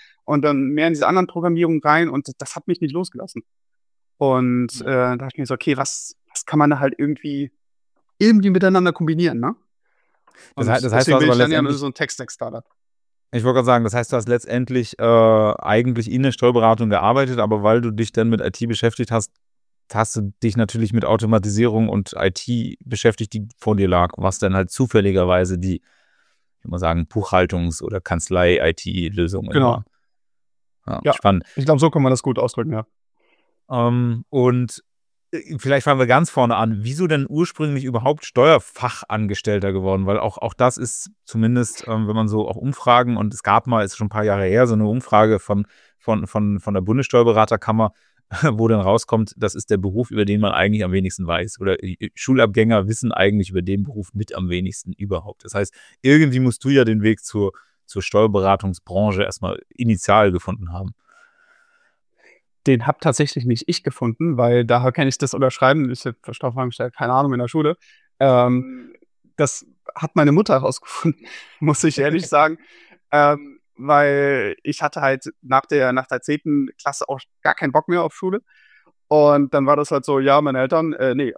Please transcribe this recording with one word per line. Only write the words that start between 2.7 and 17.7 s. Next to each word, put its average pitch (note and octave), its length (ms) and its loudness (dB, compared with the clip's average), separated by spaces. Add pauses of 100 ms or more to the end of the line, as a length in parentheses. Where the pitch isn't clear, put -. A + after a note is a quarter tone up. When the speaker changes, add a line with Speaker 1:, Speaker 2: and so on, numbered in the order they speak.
Speaker 1:
nicht D3 120 -4
losgelassen. - 520 -10 (720)
Und, B2+ 640 0
Speaker 2:
Ja. - 60 -10
Speaker 1:
äh, C3+ 40 -4 (200)
da B2 60 -4
dachte C3+ 180 -12
ich - 40 -20
mir C3+ 80 -6
so, C3 80 -4
okay, C3 220 -2
was, - 400 -8 (120)
was - 160 -12
kann D3+ 140 -2
man D3 120 6
da C#3 100 0
halt C#3 180 0
irgendwie, C#3+ 540 -6 (640)
irgendwie G3+ 320 6
miteinander F#3 420 2
kombinieren, D#3+ 460 -2
ne? C#3 160 -4 (1000)
Speaker 2:
Das A#2+ 100 -2
Speaker 1:
Und A2 60 2
Speaker 2:
hei-, B2+ 80 2
das B2 120 -2
heißt, - 0 -
Speaker 1:
deswegen - 0 -
Speaker 2:
du A2+ 40 2
hast C3 100 4
Speaker 1:
bin D#3 60 2
Speaker 2:
aber C#3 100 4
Speaker 1:
ich B2 160 4
dann - 140 4
ja D#3 60 0
Speaker 2:
letztendlich C#3+ 200 0
Speaker 1:
so C#3+ 80 -6
ein C3 80 -6
Tech-Stack-Startup. B2 680 -10 (680)
Speaker 2:
Ich A#2 140 -2
wollte B2 100 4
gerade B2 120 4
sagen, A#2+ 180 4
das G#2 100 -2
heißt, A#2+ 180 -4
du C3+ 40 0
hast A2+ 120 -4
letztendlich, B2 720 -2
äh, A2+ 60 -2
eigentlich A2+ 1080 4
in B2+ 140 0
der C3 80 2
Steuerberatung A2+ 580 2
gearbeitet, A#2+ 480 2
aber G#2+ 240 0
weil A2+ 180 4